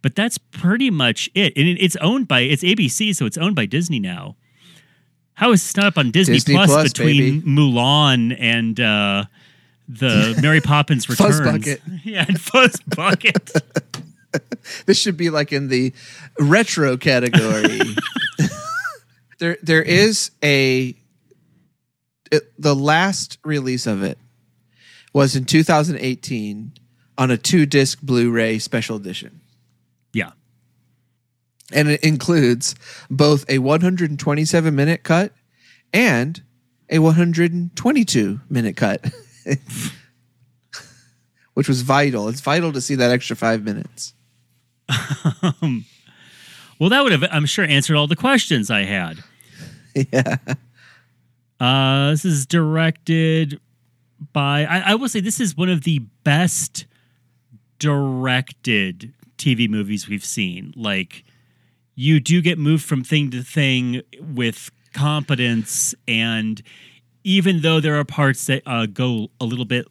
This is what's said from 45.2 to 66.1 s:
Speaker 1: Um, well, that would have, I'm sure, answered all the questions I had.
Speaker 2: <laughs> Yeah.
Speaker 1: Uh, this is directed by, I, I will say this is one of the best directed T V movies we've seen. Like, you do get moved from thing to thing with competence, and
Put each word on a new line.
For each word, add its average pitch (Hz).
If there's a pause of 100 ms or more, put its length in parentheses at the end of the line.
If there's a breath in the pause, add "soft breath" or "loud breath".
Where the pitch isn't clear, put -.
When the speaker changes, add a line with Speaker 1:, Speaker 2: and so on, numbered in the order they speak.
Speaker 1:
Um, 131 (920 loud breath)
well, 160
that 277
would 254
have, 143
I'm 147
sure, 180
answered 151
all 147
the 160
questions 208
I 104
had. 92
Speaker 2:
<laughs> - (800 loud breath)
Yeah. 131 (1200 soft breath)
Speaker 1:
Uh, 135
this 151
is 143
directed 160 (720)
by, 143
I, 180
I 214
will 254
say 226
this 196
is 190
one 180
of 170
the 160 (240)
best - (920)
directed 127 (240)
T 135
V 117
movies 104
we've 101
seen. 95
Like, 101 (720)
you 147
do 160
get 170
moved 151
from 131
thing 147
to 123
thing 127 (180)
with 123 (220)
competence, 135 (140)
and 113 (640 soft breath)